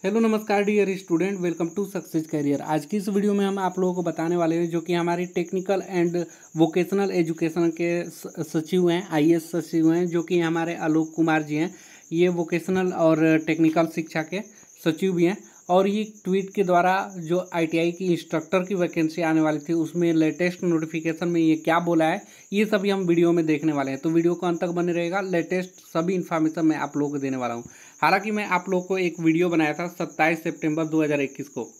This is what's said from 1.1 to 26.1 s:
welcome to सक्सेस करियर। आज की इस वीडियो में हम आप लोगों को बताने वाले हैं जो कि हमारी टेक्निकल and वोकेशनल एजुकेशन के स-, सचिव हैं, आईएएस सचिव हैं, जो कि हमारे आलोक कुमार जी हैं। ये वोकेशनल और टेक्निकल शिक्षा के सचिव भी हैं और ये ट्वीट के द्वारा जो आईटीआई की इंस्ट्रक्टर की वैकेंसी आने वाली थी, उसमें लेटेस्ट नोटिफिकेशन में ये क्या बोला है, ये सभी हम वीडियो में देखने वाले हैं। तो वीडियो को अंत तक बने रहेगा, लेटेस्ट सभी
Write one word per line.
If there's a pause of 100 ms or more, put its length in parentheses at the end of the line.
welcome
to
सक्सेस
करियर।
आज
की
इस
वीडियो
में
हम
आप
लोगों
को
बताने
वाले
हैं
जो
कि
हमारी
टेक्निकल (120)
and (320)
वोकेशनल
एजुकेशन
के
स-,
सचिव
हैं,
आईएएस
सचिव
हैं,
जो
कि
हमारे
आलोक
कुमार
जी
हैं। (360)
ये
वोकेशनल
और (100)
टेक्निकल
शिक्षा
के (440)
सचिव
भी
हैं (320)
और
ये
ट्वीट
के
द्वारा
जो
आईटीआई
की
इंस्ट्रक्टर
की
वैकेंसी
आने
वाली
थी,
उसमें
लेटेस्ट
नोटिफिकेशन
में
ये
क्या
बोला
है, (300)
ये
सभी
हम
वीडियो
में
देखने
वाले
हैं।
तो
वीडियो
को
अंत
तक
बने
रहेगा,
लेटेस्ट
सभी